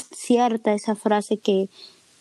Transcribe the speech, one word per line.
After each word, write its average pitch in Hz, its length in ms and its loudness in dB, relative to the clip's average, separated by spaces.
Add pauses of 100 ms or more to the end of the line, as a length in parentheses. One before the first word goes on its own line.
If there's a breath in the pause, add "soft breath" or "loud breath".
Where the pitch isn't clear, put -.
(160)
cierta 233 580 2
esa 208 220 -2
frase 208 420 0
que, 196 300 0 (540 loud breath)